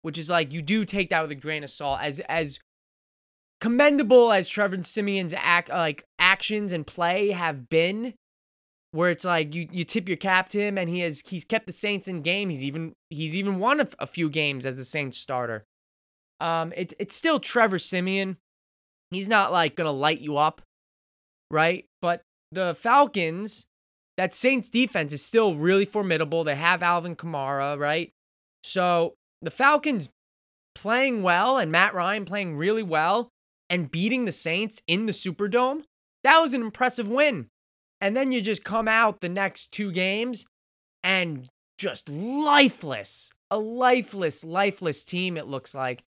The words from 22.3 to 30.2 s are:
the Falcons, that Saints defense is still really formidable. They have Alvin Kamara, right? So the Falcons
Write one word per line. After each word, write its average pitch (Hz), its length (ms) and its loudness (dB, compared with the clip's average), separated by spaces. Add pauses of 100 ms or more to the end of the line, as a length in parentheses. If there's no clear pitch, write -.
the 175 240 -2
Falcons, 208 880 2 (520)
that 185 160 -2
Saints 254 360 2
defense 180 440 0
is 143 120 -6
still 220 300 4
really 185 300 4
formidable. 165 580 0
They 147 120 0
have 170 280 2
Alvin 175 320 0
Kamara, 143 640 -4
right? 151 320 -2 (520)
So 175 520 0 (260)
the 165 100 -6
Falcons 277 580 2 (640)